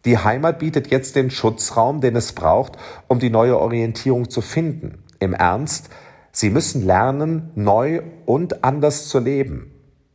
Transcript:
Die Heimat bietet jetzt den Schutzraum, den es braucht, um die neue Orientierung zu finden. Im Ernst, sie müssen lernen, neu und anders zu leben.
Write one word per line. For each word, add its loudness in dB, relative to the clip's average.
Die 4
Heimat 0
bietet -2
jetzt 0
den 2
Schutzraum, 0
den 2
es -2
braucht, 2
um 2
die 0
neue 4
Orientierung 0
zu -4
finden. -6
Im 0
Ernst, -2
sie 0
müssen 0
lernen, 0
neu 2
und -2
anders 0
zu 0
leben. -2